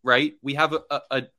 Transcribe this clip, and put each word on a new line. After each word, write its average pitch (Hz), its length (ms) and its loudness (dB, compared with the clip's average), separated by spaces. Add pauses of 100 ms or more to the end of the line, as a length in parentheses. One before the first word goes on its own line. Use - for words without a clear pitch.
right? 131 400 2
We 139 120 -6
have 151 180 2
a, 156 180 -2
a, 143 100 -2 (120)
a, 131 100 -2 (160)